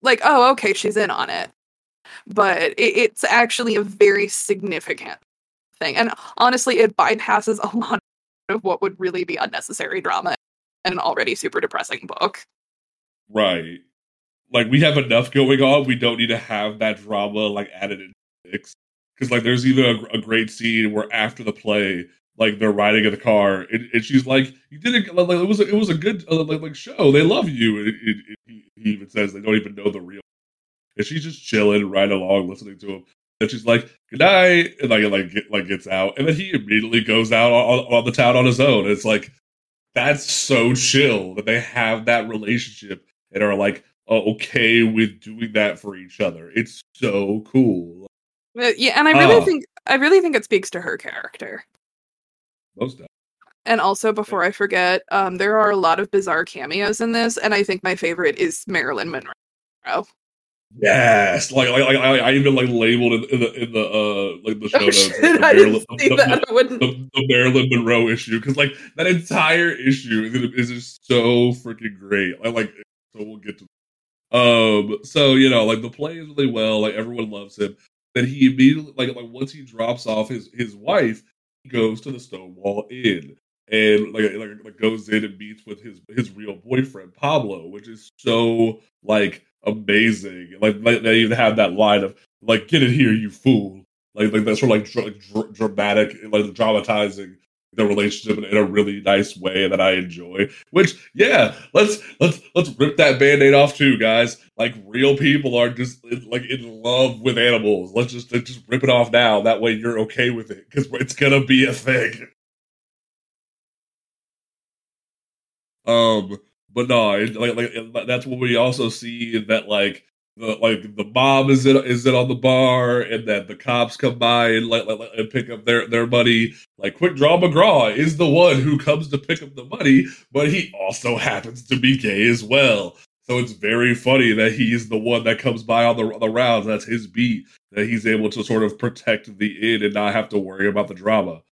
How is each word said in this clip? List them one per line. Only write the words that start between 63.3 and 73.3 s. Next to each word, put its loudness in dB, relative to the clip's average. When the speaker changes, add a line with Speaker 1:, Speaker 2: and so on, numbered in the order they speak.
Speaker 2:
the, -2
in -8
the, -2
uh, -2
like, -6
the -8
Speaker 1:
<laughs> -6
Oh, 6
Speaker 2:
show 2
notes, 4
Speaker 1:
shit, 4
Speaker 2:
the 4
Speaker 1:
I 8
didn't 10
Speaker 2:
Marilyn, -4
Speaker 1:
see 2
Speaker 2:
the, 4
Speaker 1:
that. 4
Speaker 2:
the, 0
Speaker 1:
I -4
wouldn't. 2
Speaker 2:
the, -4
the -2
Marilyn 2
Monroe 2
issue, -4
'cause, -4
like, -2
that -2
entire 0
issue -2
is, -2
is -12
just -20
so 2
freaking -12
great. -2
I, -2
like, -4
so -12
we'll -16